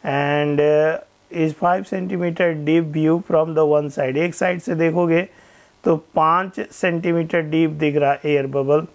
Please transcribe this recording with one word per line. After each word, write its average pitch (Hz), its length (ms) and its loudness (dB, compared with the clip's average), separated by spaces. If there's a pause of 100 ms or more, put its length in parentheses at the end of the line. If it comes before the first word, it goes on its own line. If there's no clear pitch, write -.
and, 147 580 0
uh, 151 360 2 (380)
is 160 200 -2
five 185 320 -2
centimeter 180 640 -2 (160)
deep 160 260 2
view 156 240 2 (140)
from 160 260 0
the 156 120 4
one 147 220 2
side, 135 280 -4
एक 165 180 -2
साइड 180 260 -2
से 208 140 -4
देखोगे 165 520 0 (560)
तो 165 120 2 (200)
पाँच 175 440 0 (120)
सेंटीमीटर 170 720 -2
डीप 160 280 0 (100)
दिख 147 160 0
रहा 143 160 2
है - 140 -2
एयर 143 220 0
बबल 139 480 0